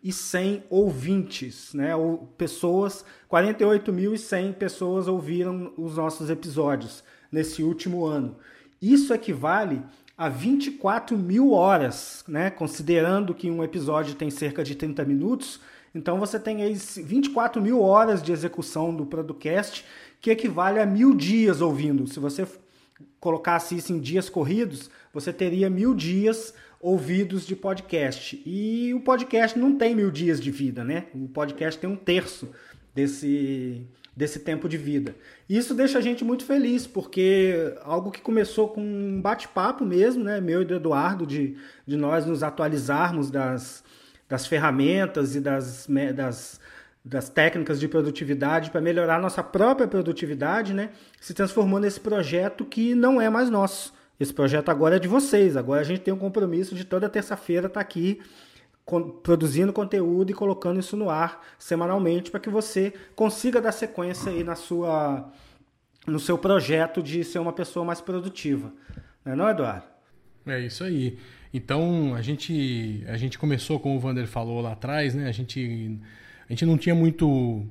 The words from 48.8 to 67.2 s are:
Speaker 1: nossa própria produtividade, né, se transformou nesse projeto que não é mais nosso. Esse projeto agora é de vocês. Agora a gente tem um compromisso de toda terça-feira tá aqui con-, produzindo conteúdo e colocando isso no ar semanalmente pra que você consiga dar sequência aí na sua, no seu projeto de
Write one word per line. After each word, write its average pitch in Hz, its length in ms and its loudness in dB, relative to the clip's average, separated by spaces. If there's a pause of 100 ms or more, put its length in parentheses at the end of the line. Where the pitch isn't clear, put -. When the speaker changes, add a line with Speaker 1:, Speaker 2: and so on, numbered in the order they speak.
Speaker 1:
nossa 185 240 -2
própria 240 440 4
produtividade, 170 840 -2
né, 208 180 -4 (280)
se - 140 -14
transformou 196 460 2
nesse 196 200 0
projeto 190 640 0
que 233 300 0
não 247 260 6
é 220 100 4
mais 240 200 2
nosso. 196 440 0 (260)
Esse 139 140 -2
projeto 147 360 2
agora 160 280 6
é - 20 6
de 180 80 -2
vocês. 202 500 4
Agora 135 240 2
a - 20 0
gente 180 180 -2
tem 196 120 0
um 190 40 -2
compromisso 190 580 0
de 185 100 -8
toda 190 240 0
terça-feira 190 580 -2
tá 185 120 -4
aqui 185 400 -2 (640)
con-, 170 240 -2
produzindo 165 640 2
conteúdo 190 560 2
e 202 40 -4
colocando 190 460 -2
isso 185 160 -6
no 208 140 -2
ar 165 340 -2 (140)
semanalmente 175 720 0
pra 196 100 -6
que 214 100 -8
você 202 440 0 (220)
consiga 233 440 2
dar 214 120 0
sequência 185 600 -6
aí 170 120 -4
na 170 120 -4
sua, 156 760 -2 (760)
no 156 140 -2
seu 170 180 0
projeto 165 640 2
de 160 220 -4